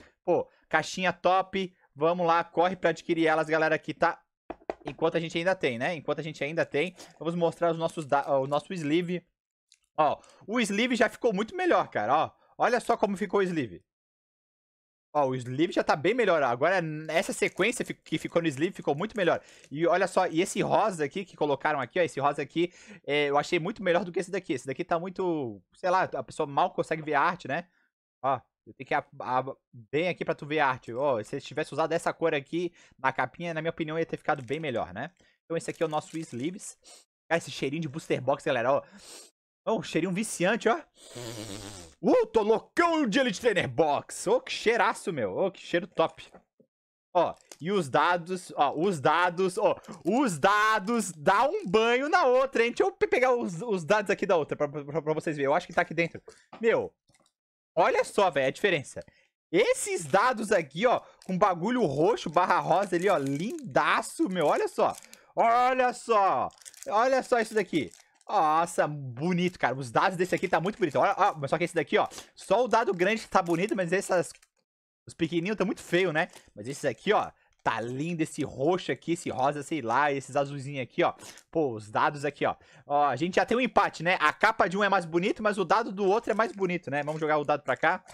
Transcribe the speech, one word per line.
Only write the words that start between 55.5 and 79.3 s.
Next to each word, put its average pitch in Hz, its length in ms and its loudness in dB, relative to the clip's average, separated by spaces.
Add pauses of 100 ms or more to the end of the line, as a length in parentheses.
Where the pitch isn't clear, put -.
acho 175 140 0
que 175 60 -16
tá 180 80 2
aqui 170 120 -2
dentro. 165 280 -2 (380)
Meu, 170 340 0 (800)
olha 240 300 2
só, 196 260 2
velho, 135 180 0
a 139 40 0
diferença. 170 500 -2 (480)
Esses 359 540 2
dados 208 480 2
aqui, 175 340 0
ó, 220 140 4 (240)
com 185 140 -4
bagulho 196 480 2
roxo 160 440 0
barra 175 300 2
rosa 175 380 0
ali, 175 100 0
ó, 190 80 4
lindaço, 165 1120 -2
meu. 180 180 0
Olha 233 220 2
só. 160 260 0 (400)
Olha 247 600 2
só. 180 560 2 (400)
Olha 254 340 2
só 240 160 2
isso 220 140 -4
daqui. 175 360 0 (360)
Nossa, 165 640 2
bonito, 151 720 -2
cara. 131 160 0
Os 135 160 -10
dados 170 260 2
desse 185 160 0
aqui 180 140 -2
tá 180 120 2
muito 185 200 -4
bonito. 311 180 0
Olha, 180 200 4
ó, 190 180 2
mas 139 140 -8
só 165 80 0
que 170 80 0
esse 165 100 -6
daqui, 160 220 0
ó, 156 100 2 (260)
só 220 300 0
o 240 60 -2
dado 220 240 2
grande 190 340 0
tá 190 140 4
bonito, 175 340 0
mas 180 160 -2
essas, 185 400 0 (760)
os - 80 -18
pequenininhos 170 440 -2
tá 190 80 0
muito - 160 -6
feio, 175 320 0
né? 160 160 0 (260)
Mas 107 100 -14
esses 139 200 -8
aqui, 135 260 -4
ó, 135 180 -2 (320)
tá 113 200 -2
lindo 151 420 -6
esse - 180 -8
roxo 147 520 -2
aqui, - 180 -6
esse 170 180 -4
rosa, 139 320 -2